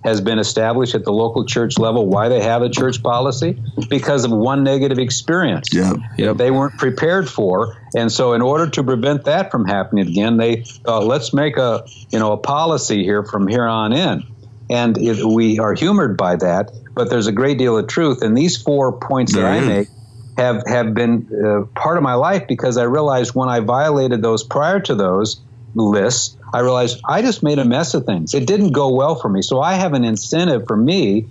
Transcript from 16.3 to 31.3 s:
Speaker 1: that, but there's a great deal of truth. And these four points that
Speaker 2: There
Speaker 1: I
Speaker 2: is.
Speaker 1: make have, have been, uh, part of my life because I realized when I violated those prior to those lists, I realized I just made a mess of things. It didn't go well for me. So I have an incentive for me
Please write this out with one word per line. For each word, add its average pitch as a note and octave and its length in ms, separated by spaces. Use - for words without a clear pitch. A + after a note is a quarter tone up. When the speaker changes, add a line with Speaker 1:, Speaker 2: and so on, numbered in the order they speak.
Speaker 1:
that, F2+ 340
but A#2+ 160
there's A#2 180
a A2+ 60
great C3 240
deal A#2+ 200
of G2+ 100
truth. D3+ 340
And A2+ 160
these E3+ 240
four C#3 380
points B2+ 340
that G2+ 80
Speaker 2:
There - 80
Speaker 1:
I D3+ 80
Speaker 2:
is. B2+ 100
Speaker 1:
make G2+ 200
have, B2 300
have A#2 260
been, A#2 340
uh, G#2 200
part D#3+ 180
of D3+ 60
my B2+ 100
life D#3 340
because B2 300
I A#2+ 60
realized B2+ 500
when B2+ 160
I A#2+ 120
violated C3 600
those A#2 220
prior D#3 380
to C#3 140
those G2 460
lists, G#2+ 600
I A#2+ 80
realized B2 460
I F3+ 140
just A#3+ 220
made D3 160
a B2+ 60
mess C3+ 280
of D3 120
things. E2+ 280
It C3+ 140
didn't G3+ 240
go C3+ 180
well C3+ 260
for B2+ 140
me. G2 120
So C3 200
I F3 120
have F#3 200
an B2+ 100
incentive A#2 640
for G#2+ 100
me A2+ 540